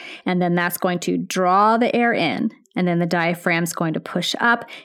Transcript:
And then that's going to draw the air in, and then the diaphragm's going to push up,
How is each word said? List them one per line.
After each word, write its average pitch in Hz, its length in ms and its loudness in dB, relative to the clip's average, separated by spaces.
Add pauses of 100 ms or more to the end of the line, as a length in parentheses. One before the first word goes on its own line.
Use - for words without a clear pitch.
(260)
And 180 160 0
then 175 140 2
that's 175 240 0
going 180 220 0
to 180 180 -2
draw 185 580 2
the 240 180 2
air 233 160 2
in, 147 380 -2 (260)
and 180 120 0
then 170 100 2
the 170 80 2
diaphragm's 170 680 0
going 165 200 -2
to 170 60 -4
push - 400 -6
up, 233 260 0 (200)